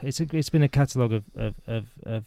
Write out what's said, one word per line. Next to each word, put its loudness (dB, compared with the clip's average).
it's -4
a, -2
it's 0
been 4
a 6
catalogue 2
of, -2
of, -4
of, -4
of -6